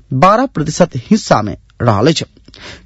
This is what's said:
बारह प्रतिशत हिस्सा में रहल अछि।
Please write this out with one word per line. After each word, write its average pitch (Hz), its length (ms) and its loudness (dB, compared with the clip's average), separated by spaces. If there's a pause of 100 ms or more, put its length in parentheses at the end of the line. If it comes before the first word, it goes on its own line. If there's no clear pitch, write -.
(160)
बारह 202 300 4
प्रतिशत 160 580 -2
हिस्सा 175 380 0
में 104 140 -8 (260)
रहल 113 260 2
अछि। - 180 -2 (600)